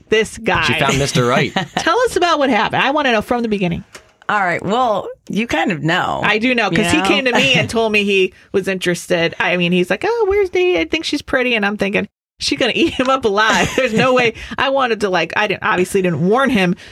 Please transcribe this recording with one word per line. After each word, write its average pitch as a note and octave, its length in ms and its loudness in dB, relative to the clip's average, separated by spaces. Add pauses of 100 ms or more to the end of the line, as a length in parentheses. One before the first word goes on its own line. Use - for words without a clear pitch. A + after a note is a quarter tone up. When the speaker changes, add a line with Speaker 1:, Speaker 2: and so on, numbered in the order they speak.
Speaker 1:
this G#3+ 280 0
guy. F#3 260 -2
Speaker 2:
She D3+ 140 2
found C3+ 220 2
Mister C#3 260 2
Right. B2 280 2
Speaker 1:
<laughs> - 240 -4
Tell E4 240 0
us A#4 160 0
about E4+ 220 2
what C#4 100 2
happened. G#3 340 0
I B3+ 80 0
wanna C#4 220 0
know G#3 80 2
from A#3+ 220 -2
the A#3 40 -2
beginning. G3+ 380 -2 (420)
Speaker 3:
All G3+ 140 0
right. F3 220 -2
Well, A3 440 0 (220)
you A3 180 -2
kind D#4+ 240 0
of D3+ 120 -4
know. C#3+ 380 0
Speaker 1:
I G#3 160 0
do B3 160 0
know, A3+ 160 0
'cause - 100 0
Speaker 3:
You - 120 0
Speaker 1:
he D4+ 60 2
Speaker 3:
know? F4 80 0
Speaker 1:
came C#4 200 0
to B3 60 0
me C4 220 2
and A#3 160 0
Speaker 3:
<laughs> - 0 -
Speaker 1:
told A3+ 240 0
me G#3 100 2
he G3 300 0 (180)
was F#3+ 160 -2
interested. F3 720 -2
I F3+ 160 0
mean, F3 160 0
he's F3+ 180 2
like, G3 160 -2
"Oh, A4+ 220 0
where's G4 220 2
Dee? F4+ 280 0
I E4 80 0
think D#4+ 200 -4
she's D4 160 -4
pretty." B3+ 340 -2
And G#3 100 0
I'm G3+ 100 -2
thinking, G3+ 320 -2 (320)
"She's - 180 -2
gonna A#3+ 140 0
<laughs> - 40 -2
eat E4+ 180 0
him B3+ 160 -2
up C4+ 160 0
alive." G#3 500 2
There's B3+ 180 0
no B3 200 4
way. A#3+ 220 2 (220)
I C4+ 120 0
wanted B3 320 0
to, G3+ 80 0
like, E3+ 260 -2
I G#3+ 120 0
didn't, - 160 -4
obviously F3+ 380 0
didn't E3+ 280 0
warn B3+ 200 2
him, F#3+ 260 2 (160)